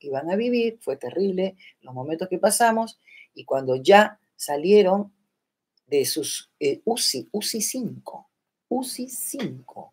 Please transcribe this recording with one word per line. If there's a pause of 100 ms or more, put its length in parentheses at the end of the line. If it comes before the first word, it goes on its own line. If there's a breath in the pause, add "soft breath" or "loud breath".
iban
a
vivir,
fue
terrible (260 soft breath)
los
momentos
que
pasamos, (360 soft breath)
y
cuando
ya (180)
salieron (720)
de
sus, (100)
eh,
uci,
uci
cinco, (380)
uci
cinco,